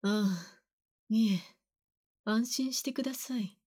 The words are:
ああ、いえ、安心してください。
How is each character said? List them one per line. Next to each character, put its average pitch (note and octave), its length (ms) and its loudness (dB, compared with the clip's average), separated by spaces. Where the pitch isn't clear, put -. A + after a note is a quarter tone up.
あ G#3 220 2
あ、 F3 360 -2
い G#3+ 240 4
え、 F3 60 2
安 A3 200 2
心 C4 280 -2
し - 80 -4
て C4+ 100 -4
く C4 120 -4
だ C4+ 100 -2
さ B3+ 260 -6
い。 F#3+ 280 -6